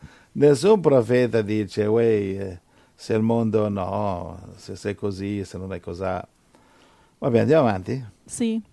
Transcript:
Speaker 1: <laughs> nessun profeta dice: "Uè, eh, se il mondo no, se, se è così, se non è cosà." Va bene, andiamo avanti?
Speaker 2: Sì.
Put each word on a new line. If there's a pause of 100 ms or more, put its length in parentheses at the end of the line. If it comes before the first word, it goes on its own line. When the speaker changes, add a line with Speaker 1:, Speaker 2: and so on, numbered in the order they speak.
(140)
Speaker 1:
<laughs>
nessun
profeta
dice:
"Uè,
eh, (360)
se
il
mondo
no, (160)
se,
se
è
così,
se
non
è
cosà." (920)
Va
bene,
andiamo
avanti? (220)
Speaker 2:
Sì. (120)